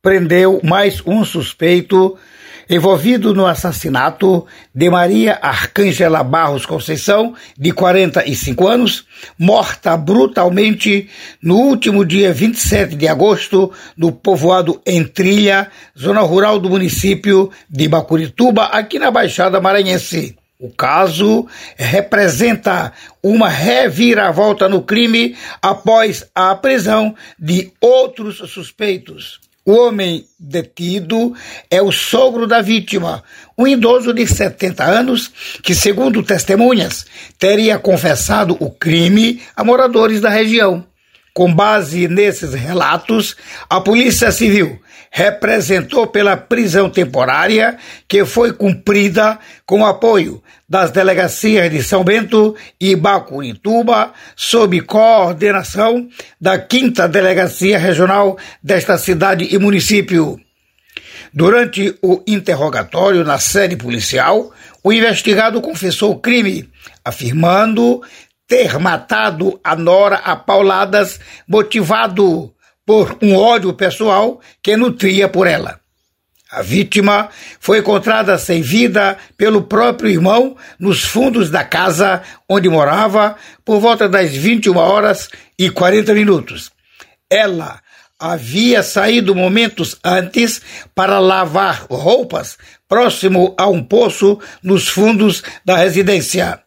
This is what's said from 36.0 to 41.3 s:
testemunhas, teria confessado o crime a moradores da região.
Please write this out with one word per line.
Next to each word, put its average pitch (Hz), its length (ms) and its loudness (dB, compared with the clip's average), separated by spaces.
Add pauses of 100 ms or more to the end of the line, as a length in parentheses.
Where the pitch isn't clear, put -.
testemunhas, 202 840 0 (320)
teria 208 400 2
confessado 175 800 0
o 151 100 -4
crime 196 720 0 (140)
a 214 80 -8
moradores 233 580 2
da 220 80 0
região. 214 560 0 (480)